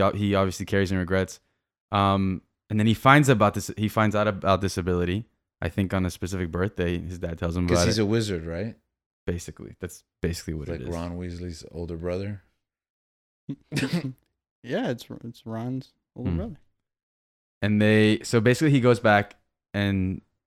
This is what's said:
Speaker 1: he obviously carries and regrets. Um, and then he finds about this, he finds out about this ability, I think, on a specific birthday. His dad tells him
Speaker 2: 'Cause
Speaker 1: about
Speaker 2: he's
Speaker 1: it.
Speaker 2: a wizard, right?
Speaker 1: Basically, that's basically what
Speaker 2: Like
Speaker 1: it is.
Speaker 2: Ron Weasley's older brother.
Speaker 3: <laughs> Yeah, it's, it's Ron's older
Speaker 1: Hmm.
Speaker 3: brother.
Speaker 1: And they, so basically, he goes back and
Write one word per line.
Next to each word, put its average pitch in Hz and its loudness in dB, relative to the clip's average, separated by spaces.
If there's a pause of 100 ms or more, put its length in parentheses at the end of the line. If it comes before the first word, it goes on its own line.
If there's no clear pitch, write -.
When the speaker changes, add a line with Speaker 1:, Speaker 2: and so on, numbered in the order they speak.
(140)
Speaker 1:
he 101 0
obviously 98 0
carries 98 2
and 95 0
regrets. 92 -2 (520)
Um, 98 2 (280)
and 107 0
then 107 4
he 113 6
finds 135 6
about 104 4
this, - -6
he 107 -2
finds 107 0
out 104 0
about 95 0
this 98 -4
ability, 90 -2 (360)
I 87 -2
think, 95 -2
on 92 0
a 87 0
specific 90 -4
birthday. 87 -2
His 85 -8
dad 85 -8
tells 85 -2
him 90 2
Speaker 2:
'Cause 87 4
Speaker 1:
about 87 4
Speaker 2:
he's 107 2
Speaker 1:
it. 110 2
Speaker 2:
a - 2
wizard, 101 -2
right? 90 -6 (500)
Speaker 1:
Basically, - -8
that's - -14 (180)
basically 82 -4
what 73 -8
Speaker 2:
Like 82 -8
Speaker 1:
it 64 -12
is. 85 -6
Speaker 2:
Ron 87 -8
Weasley's 87 -10
older 85 -8
brother. 95 -6 (1040)
Speaker 3:
<laughs> - -12 (1000)
Yeah, 180 -4
it's, 120 -6 (180)
it's 117 -16
Ron's 120 -8 (220)
older - -6
Speaker 1:
Hmm. 85 0
Speaker 3:
brother. 208 -6 (1040)
Speaker 1:
And 104 2
they, 107 6
so - 0
basically, 127 4
he 139 4
goes 120 4
back 104 4 (380)
and 98 0 (260)